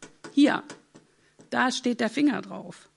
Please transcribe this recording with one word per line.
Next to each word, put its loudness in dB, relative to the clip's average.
Hier, 4
da 2
steht -2
der 0
Finger 0
drauf. -14